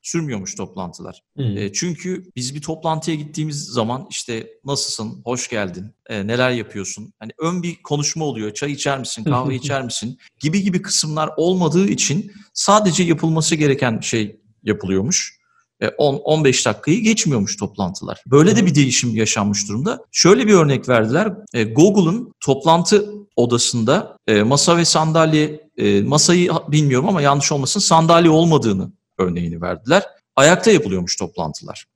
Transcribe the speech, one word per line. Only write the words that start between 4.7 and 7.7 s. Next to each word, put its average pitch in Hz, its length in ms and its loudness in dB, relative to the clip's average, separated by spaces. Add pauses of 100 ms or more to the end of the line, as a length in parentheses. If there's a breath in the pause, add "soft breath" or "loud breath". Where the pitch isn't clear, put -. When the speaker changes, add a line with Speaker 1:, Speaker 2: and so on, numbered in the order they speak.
Speaker 1:
hoş 123 240 -6
geldin, 95 360 -6 (240)
e, 104 180 -6
neler 123 240 0
yapıyorsun?" 104 680 -10
Hani 110 200 -16
ön 170 240 -4
bir 170 200 -8